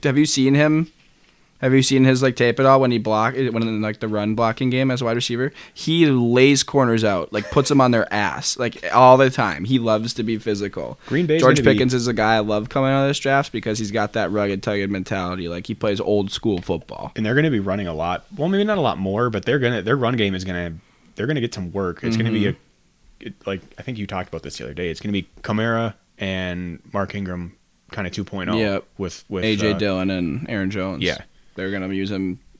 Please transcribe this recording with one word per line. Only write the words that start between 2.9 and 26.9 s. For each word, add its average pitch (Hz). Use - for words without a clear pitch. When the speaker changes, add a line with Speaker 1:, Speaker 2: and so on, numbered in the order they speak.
Speaker 1:
he 120
block, 110
when 117
in, 110
like, 107
the 117
run 107
blocking 113
game 131
as 123
a -
wide 117
receiver? 123
He 165
lays 131
corners 117
out, 98
like, 104
puts 139
them 139
on 127
their 117
ass, -
like, 120
all 127
the 135
time. 98
He 131
loves 113
to 120
be 110
physical. 101
Speaker 2:
Green 165
Bay's 156
Speaker 1:
George 156
Speaker 2:
gonna 135
be 131
Speaker 1:
Pickens 123
is 123
a 120
guy 110
I -
love 107
coming 135
out 139
of 139
this 139
draft 139
because 110
he's 107
got 104
that 101
rugged, 101
tugged 101
mentality. 92
Like, 87
he 113
plays 104
old 101
school 95
football. -
Speaker 2:
And 110
they're 110
gonna 151
be 117
running 98
a 85
lot. 82
Well, 156
maybe 196
not 214
a -
lot 120
more, 98
but 107
they're 127
gonna, 120
their 117
run 123
game 101
is 92
gonna, 87
they're 101
gonna 143
get 117
some 90
work. 92
It's 113
gonna 113
be 110
Speaker 1:
Mm-hmm. -
Speaker 2:
a, -
it, -
like, 98
I -
think 120
you 101
talked 90
about 82
this 69
the -
other 65
day. 87
It's 80
gonna 104
be 98
Kamara 113
and 90